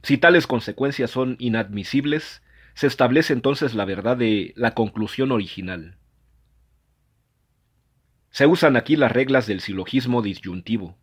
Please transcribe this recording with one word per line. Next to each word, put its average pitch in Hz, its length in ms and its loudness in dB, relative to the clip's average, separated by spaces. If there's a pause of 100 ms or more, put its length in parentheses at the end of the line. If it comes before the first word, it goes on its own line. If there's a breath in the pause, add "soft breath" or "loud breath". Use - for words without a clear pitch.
Si 143 140 2
tales 170 300 6
consecuencias 127 640 -4
son 127 280 -4
inadmisibles, 120 1040 -4 (320 soft breath)
se - 120 -2
establece 135 460 2
entonces 135 420 -2
la 104 100 -2
verdad 98 320 -2
de 107 400 0
la 117 180 -2
conclusión 110 580 -2
original. 92 680 -8 (2250)
Se 139 160 4
usan 156 300 6
aquí 139 200 2
las 127 160 2
reglas 131 340 2
del 98 140 -4
silogismo 120 600 -2
disyuntivo. 92 800 -8